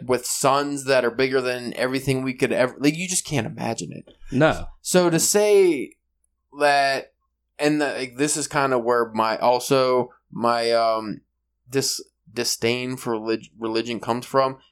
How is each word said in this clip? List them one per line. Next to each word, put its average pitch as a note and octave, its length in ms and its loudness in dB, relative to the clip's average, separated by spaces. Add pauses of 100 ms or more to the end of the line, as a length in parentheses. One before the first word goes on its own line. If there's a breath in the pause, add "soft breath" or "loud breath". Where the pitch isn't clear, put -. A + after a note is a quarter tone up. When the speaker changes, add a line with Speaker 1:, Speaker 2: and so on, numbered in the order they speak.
Speaker 1:
with B2 200 0
suns C#3+ 600 0
that B2+ 200 2
are A#2 60 2
bigger C3 280 0
than B2 360 -4
everything C3 480 -2
we C3 100 -4
could B2+ 180 0
ever, B2 280 0
like, D3+ 180 2
you F3+ 100 -4
just F3 180 -4
can't B2+ 220 -2
imagine A2+ 460 -6
it. - 180 -18 (200)
Speaker 2:
No. C#3 340 2 (160)
Speaker 1:
So F3+ 280 2
to D#3+ 100 2
say F#3+ 760 4 (640)
that, C#3 540 2 (460)
and D3+ 200 2
the, C#3 140 -2
like, A#2+ 240 -8
this D3+ 180 0
is C#3+ 120 -4
kinda C3+ 320 0
where A#2 340 0
my, A2 240 0
also B2+ 720 2 (220 soft breath)
my, A#2 400 0
um, A2+ 500 0 (480)
dis-, C3 320 -4 (320)
disdain B2 640 -4
for A#2+ 160 -4
relig-, A2 460 -4
religion A2+ 400 -4
comes A#2+ 260 -4
from, C3+ 320 0 (140 soft breath)